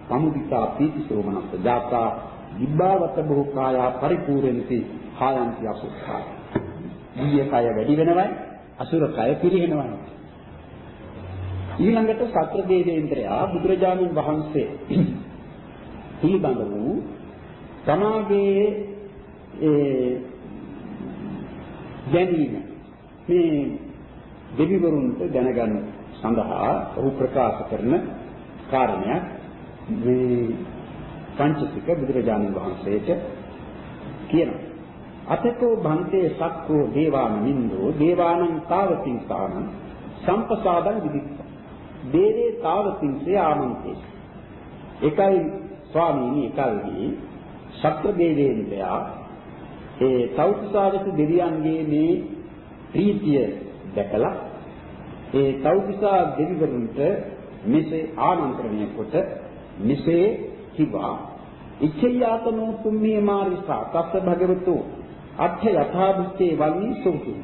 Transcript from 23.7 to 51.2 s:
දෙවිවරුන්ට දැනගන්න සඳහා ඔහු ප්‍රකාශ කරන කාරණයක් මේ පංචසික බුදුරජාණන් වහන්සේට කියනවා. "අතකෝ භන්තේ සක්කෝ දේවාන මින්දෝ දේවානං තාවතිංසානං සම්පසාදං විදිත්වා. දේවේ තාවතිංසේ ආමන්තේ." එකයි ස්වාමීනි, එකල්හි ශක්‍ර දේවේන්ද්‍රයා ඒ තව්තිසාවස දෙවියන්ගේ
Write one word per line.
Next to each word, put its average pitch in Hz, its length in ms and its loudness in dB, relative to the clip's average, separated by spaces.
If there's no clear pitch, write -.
දෙවිවරුන්ට 156 800 2
දැනගන්න 120 460 2
සඳහා 104 580 0
ඔහු 135 200 0
ප්‍රකාශ 127 520 2
කරන 113 300 0
කාරණයක් 120 580 2
මේ 120 600 2
පංචසික - 560 0
බුදුරජාණන් 113 640 2
වහන්සේට 95 540 -2
කියනවා. 156 420 0
"අතකෝ 240 520 2
භන්තේ 175 540 2
සක්කෝ 160 600 0
දේවාන 131 480 2
මින්දෝ 110 560 2
දේවානං 170 720 4
තාවතිංසානං 127 920 0
සම්පසාදං 196 840 2
විදිත්වා. 147 500 -6
දේවේ 220 460 4
තාවතිංසේ 175 840 0
ආමන්තේ." 143 580 0
එකයි 190 400 4
ස්වාමීනි, 147 600 2
එකල්හි 107 600 -2
ශක්‍ර 160 420 0
දේවේන්ද්‍රයා 117 840 2
ඒ 127 300 4
තව්තිසාවස 190 800 2
දෙවියන්ගේ 160 760 2